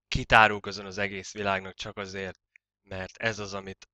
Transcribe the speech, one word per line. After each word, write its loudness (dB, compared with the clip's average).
kitárulkozzon 4
az -10
egész -4
világnak -2
csak -10
azért, -8
mert -10
ez -2
az, -8
amit -10